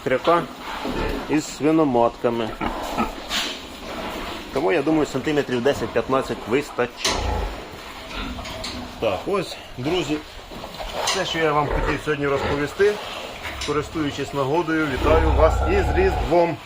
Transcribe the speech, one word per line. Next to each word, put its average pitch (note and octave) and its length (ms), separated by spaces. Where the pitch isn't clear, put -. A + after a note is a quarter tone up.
хряка E3 380
із D3+ 280
свиноматками. B2 920
Тому, E3 200
я D3+ 100
думаю, D#3 240
сантиметрів B2+ 540
десять-п'ятнадцять A#2+ 880
вистачить. - 680
Так, G#2 260
ось, F#3 300
друзі, D3+ 380
все, F#3 200
що E3 140
я D#3 140
вам D3 140
хотів C#3+ 380
сьогодні C#3+ 220
розповісти. C#3+ 680
Користуючись D3 680
нагодою, D#3 520
вітаю D#3 440
вас D#3 240
із G3 260
Різдвом. E3+ 680